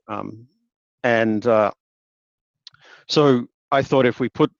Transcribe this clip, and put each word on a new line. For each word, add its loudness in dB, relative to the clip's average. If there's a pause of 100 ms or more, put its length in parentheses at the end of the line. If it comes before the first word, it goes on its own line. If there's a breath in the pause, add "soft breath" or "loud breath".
Um, -14 (580)
and, 0
uh, 2 (1400 loud breath)
so 2 (240)
I 0
thought 2
if -2
we -2
put, 0